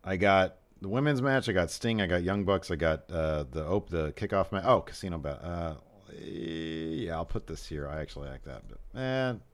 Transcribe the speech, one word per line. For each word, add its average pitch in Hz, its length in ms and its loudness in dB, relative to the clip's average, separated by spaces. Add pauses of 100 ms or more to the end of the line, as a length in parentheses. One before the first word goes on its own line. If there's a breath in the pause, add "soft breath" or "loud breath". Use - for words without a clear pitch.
I 95 140 -2
got 95 400 6 (240)
the 98 80 -6
women's 135 320 2
match. 135 280 2
I 104 40 2
got 87 180 4
Sting. 113 300 0
I 95 40 4
got 87 180 2
Young 98 200 2
Bucks. 95 260 2
I 87 60 0
got, 78 340 2
uh, 78 400 0
the 78 160 -4
op-, 92 240 0
the 78 220 0
kickoff 98 400 0
match. 98 140 -2
Oh, 120 160 6
Casino - 360 -8
Battle. 71 260 -6
Uh, 85 300 -4 (480)
yeah, 80 920 -6
I'll 82 100 -2
put - 220 -4
this 78 180 -10
here. 73 220 -6
I 78 140 -6
actually 71 280 -10
like 67 140 -14
that. 62 240 -14
But, - 320 -14
eh. 131 340 0 (200)